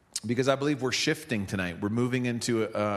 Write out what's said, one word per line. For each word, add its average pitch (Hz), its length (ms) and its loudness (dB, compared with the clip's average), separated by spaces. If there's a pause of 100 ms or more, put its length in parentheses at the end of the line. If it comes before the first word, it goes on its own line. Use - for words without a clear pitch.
(260)
Because 123 220 2
I 135 80 4
believe 139 260 -2
we're 127 80 0
shifting 127 560 -2
tonight. 92 340 0
We're 104 80 0
moving 123 380 0
into 117 380 0
a, 101 40 -2 (280)